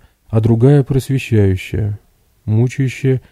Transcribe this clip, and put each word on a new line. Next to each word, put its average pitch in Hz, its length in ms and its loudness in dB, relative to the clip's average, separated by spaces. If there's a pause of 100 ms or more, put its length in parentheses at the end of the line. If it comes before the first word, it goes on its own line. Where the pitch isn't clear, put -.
(300)
а 113 100 0
другая 117 440 4
просвещающая. 104 1160 -2 (460)
Мучающая 127 760 -2 (100)